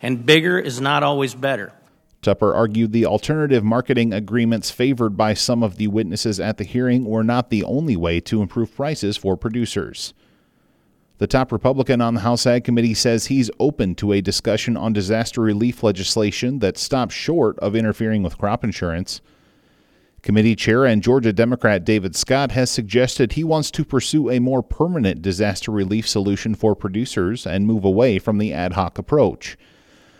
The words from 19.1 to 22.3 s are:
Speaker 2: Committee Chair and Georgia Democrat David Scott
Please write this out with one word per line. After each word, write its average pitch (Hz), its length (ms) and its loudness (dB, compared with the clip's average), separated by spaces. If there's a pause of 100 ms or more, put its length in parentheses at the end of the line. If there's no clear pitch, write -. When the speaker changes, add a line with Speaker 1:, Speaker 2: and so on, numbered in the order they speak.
Speaker 2:
Committee 107 340 4
Chair 117 300 2
and 110 180 2
Georgia 117 300 4
Democrat 110 500 2
David 95 320 0
Scott 131 380 0